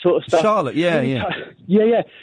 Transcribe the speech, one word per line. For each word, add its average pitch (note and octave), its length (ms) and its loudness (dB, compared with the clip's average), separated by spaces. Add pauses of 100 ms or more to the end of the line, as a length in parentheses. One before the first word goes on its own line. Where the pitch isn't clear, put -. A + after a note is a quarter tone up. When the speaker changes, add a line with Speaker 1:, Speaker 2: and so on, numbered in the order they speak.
Speaker 1:
sort F3 140 2
of D#3+ 80 -4
stuff. - 180 0
Speaker 2:
Charlotte, F#3 320 0
yeah, E3+ 220 0
Speaker 1:
Really C3+ 160 -2
Speaker 2:
yeah. A#2+ 100 -4
Speaker 1:
tou-, - 320 -10 (140)
yeah, G#3 160 4
yeah. A3+ 160 2
It - 60 -4 (160)